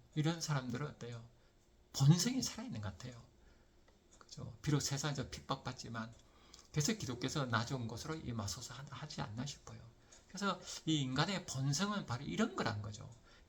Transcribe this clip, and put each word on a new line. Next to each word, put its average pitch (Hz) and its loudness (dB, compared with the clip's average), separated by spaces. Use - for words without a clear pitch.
이런 160 2
사람들은 131 0
어때요? 120 -8
본성이 180 6
살아있는 214 -4
것 104 -4
같아요. 123 -10
그죠? 117 -10
비록 147 4
세상에서 143 0
핍박받지만, 127 -6
그래서 151 2
기독교에서 131 -2
"나 117 4
좋은 123 -2
곳으로 120 -4
임하소서." 117 -4
하-, 135 -12
하지 - -8
않나 113 -4
싶어요. 113 -10
그래서 185 0
이 156 6
인간의 147 2
본성은 151 2
바로 123 -2
이런 170 2
거란 104 0
거죠. - -6